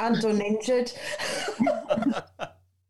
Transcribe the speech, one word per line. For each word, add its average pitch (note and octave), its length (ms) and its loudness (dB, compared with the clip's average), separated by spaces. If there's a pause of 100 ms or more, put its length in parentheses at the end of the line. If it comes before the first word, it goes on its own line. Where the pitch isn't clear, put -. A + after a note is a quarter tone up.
and A3 240 2
uninjured. A3 720 2
<laughs> - 60 -14 (1900)